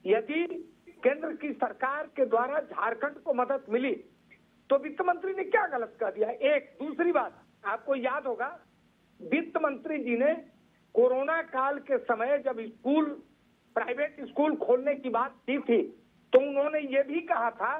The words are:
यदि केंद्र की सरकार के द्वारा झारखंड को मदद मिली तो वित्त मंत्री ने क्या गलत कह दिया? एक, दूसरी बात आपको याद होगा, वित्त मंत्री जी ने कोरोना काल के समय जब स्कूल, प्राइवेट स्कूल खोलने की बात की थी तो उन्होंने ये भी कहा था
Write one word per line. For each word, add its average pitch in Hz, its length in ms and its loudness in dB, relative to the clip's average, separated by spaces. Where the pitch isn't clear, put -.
यदि 233 380 0
केंद्र 302 320 0
की 294 200 -8
सरकार 269 600 -4
के 269 120 2
द्वारा 247 340 0
झारखंड 233 600 -6
को 302 120 -2
मदद - 340 -2
मिली 247 220 0
तो 277 80 6
वित्त 294 260 -4
मंत्री 359 300 0
ने 381 120 -4
क्या 403 220 4
गलत 240 320 -4
कह 208 100 -2
दिया? 214 200 -2
एक, 269 500 0
दूसरी 320 320 0
बात 254 280 0
आपको 233 320 -2
याद 262 300 -2
होगा, 233 200 -4
वित्त 320 400 -2
मंत्री 302 400 -2
जी 233 180 -2
ने 294 160 2
कोरोना 269 480 4
काल 277 380 -2
के 277 180 0
समय 247 460 0
जब 233 160 -2
स्कूल, 285 440 0
प्राइवेट 254 420 -2
स्कूल 302 300 0
खोलने 262 380 2
की 254 160 -8
बात 247 300 -2
की 269 200 -2
थी 233 200 4
तो 254 80 12
उन्होंने 285 380 0
ये 277 160 2
भी 294 180 -2
कहा 311 300 0
था 240 260 -4